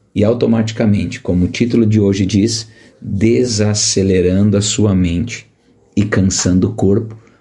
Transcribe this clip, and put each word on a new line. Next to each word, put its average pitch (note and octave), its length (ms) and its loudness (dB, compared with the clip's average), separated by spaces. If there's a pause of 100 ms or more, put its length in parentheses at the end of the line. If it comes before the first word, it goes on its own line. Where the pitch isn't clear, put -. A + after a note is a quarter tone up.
(140)
e A#2+ 120 0
automaticamente, A2+ 960 0
como F2+ 240 0
o - 20 0
título A#2 380 0
de G#2+ 160 2
hoje G2 240 2
diz, G#2+ 420 0 (340)
desacelerando G2+ 1600 0
a G2+ 40 2
sua G#2 320 0
mente F2 560 -2 (460)
e G2+ 80 0
cansando F#2 640 0
o A2+ 60 -6
corpo, - 440 -2 (240)